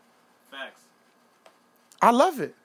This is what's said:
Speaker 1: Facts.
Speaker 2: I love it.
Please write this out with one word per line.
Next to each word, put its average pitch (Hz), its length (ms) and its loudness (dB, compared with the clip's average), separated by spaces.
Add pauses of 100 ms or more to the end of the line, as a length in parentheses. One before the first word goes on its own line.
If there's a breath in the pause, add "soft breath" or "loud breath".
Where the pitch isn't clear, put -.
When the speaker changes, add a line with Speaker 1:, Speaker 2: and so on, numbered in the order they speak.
(500)
Speaker 1:
Facts. 131 320 -18 (1200)
Speaker 2:
I 208 100 4
love 277 280 0
it. 151 260 -10